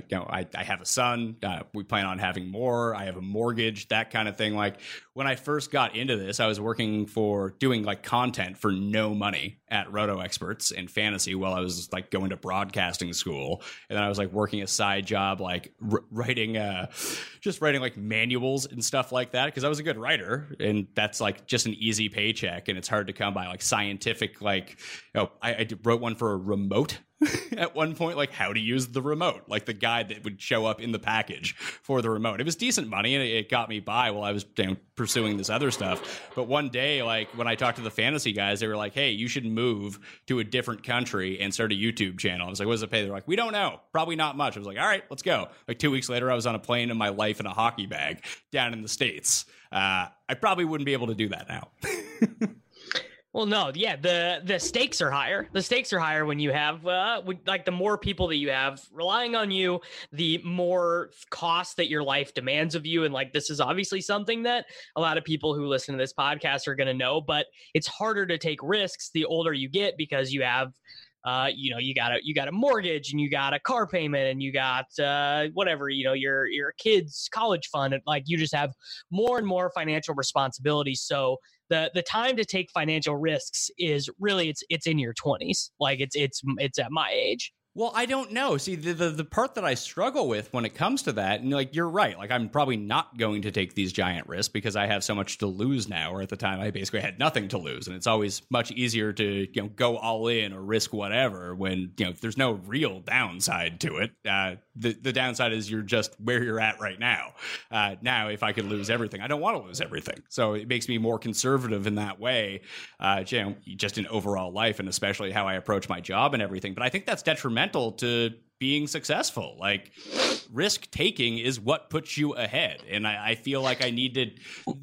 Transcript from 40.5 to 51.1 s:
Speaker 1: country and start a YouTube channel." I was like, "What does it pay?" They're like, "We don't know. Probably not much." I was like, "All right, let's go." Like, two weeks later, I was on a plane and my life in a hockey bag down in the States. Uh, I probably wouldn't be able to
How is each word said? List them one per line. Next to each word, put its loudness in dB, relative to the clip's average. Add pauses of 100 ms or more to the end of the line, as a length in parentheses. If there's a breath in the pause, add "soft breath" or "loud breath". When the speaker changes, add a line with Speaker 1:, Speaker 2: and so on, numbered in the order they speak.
Speaker 1:
country 0
and 0
start 0
a 2
YouTube 0
channel." -2
I -8
was -8
like, 0
"What 2
does -2
it -10
pay?" 2
They're -4
like, -8
"We 0
don't 0
know. -2 (100)
Probably 0
not 0
much." 0
I -8
was -10
like, -8
"All 2
right, 2
let's -10
go." 2 (180 loud breath)
Like, -6
two 4
weeks 0
later, 2
I 6
was 0
on 2
a -2
plane 0
and -2
my 2
life 0
in -4
a -6
hockey 2
bag -4 (300 loud breath)
down 2
in -8
the -10
States. 0 (280 loud breath)
Uh, 2 (220)
I 0
probably 4
wouldn't 0
be 2
able 0
to -2